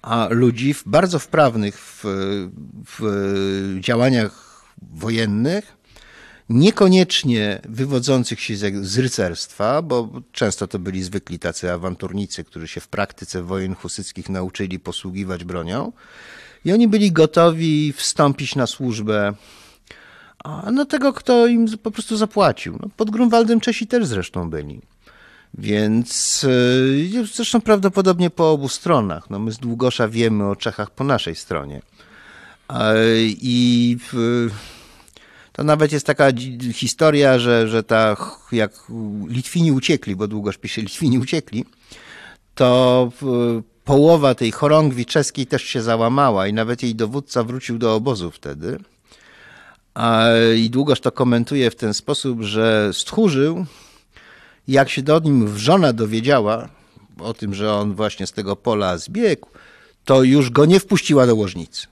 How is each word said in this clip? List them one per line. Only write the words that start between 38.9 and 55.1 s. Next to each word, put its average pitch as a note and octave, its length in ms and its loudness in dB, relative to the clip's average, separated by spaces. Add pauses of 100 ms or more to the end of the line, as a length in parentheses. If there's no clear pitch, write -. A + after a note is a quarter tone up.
Litwini D3 440 0
uciekli, C3 440 -2
bo G2+ 120 -4
Długosz G#2 300 -6
pisze, - 240 -10
Litwini B2 380 -2
uciekli, B2+ 460 -6 (880)
to B2+ 560 4 (100)
w-, A#2+ 400 -2 (220)
połowa C#3+ 520 6
tej A2+ 160 -2
chorągwi D3 540 2
czeskiej C#3 420 -2
też C3+ 160 -2
się - 180 -4
załamała A2+ 680 2
i G#2 60 -2
nawet A2+ 300 -2
jej A#2 120 -2
dowódca A#2+ 480 -4
wrócił A#2+ 340 -6
do A2+ 180 0
obozu G#2+ 360 -4
wtedy. D2+ 480 -10 (1120)
A, A2+ 340 2 (300)
i A2+ 120 2
Długosz C3+ 300 0
to C3 120 -2
komentuje B2 600 2
w - 40 -20
ten G#2+ 180 -4
sposób, C3 480 -4
że G#2+ 520 2
stchórzył, E3+ 720 0 (1000)
jak C3+ 220 4
się C#3 120 -6
do D3+ 180 2